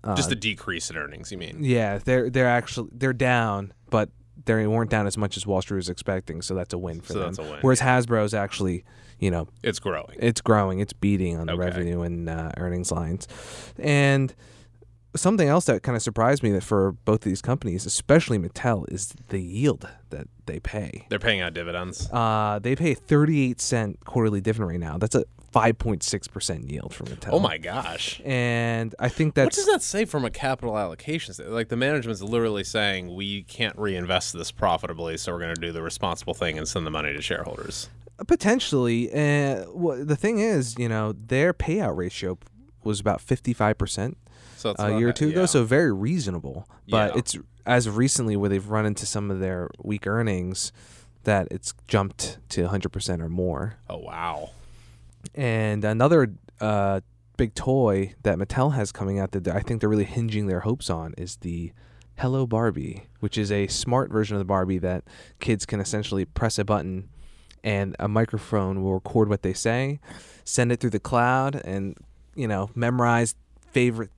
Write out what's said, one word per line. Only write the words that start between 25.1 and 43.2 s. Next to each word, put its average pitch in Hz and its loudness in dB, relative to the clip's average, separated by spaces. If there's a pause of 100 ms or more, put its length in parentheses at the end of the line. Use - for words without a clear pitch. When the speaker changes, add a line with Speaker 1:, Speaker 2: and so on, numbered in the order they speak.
Speaker 1:
a 123 4 (260)
five 113 4
point 104 -2
six - -4
percent 67 -6
yield - -8
for - -10
Mattel. - -10
Speaker 2:
Oh 156 6
my 82 2
gosh. 85 -6
Speaker 1:
And 117 0
I 123 0
think 156 0
Speaker 2:
What 135 6
Speaker 1:
that's - 2
Speaker 2:
does 392 0
that 403 4
say 208 -2
from 139 -2
a 113 -2
capital 123 -4
allocation 104 -6
sta-, - -14
like, 113 -4
the 117 -2
management's 117 0
literally 110 0
saying, 95 -2
"We 98 -6
can't - -4
reinvest 90 -2
this 82 -8
profitably, 82 -2
so - -6
we're 85 -6
gonna 82 -4
do 85 -6
the 82 -6
responsible 85 -4
thing 82 -2
and 78 -6
send 80 -4
the 78 -4
money 76 -4
to 73 -6
shareholders." - -8 (360)
Speaker 1:
Potentially. 135 2
Uh, 143 2
wha-, 147 -2
the 147 2
thing 220 0
is, 151 2
you 120 0
know, 110 0
their 131 2
payout 160 0
ratio 90 -4 (440)
was 107 -2
about 101 0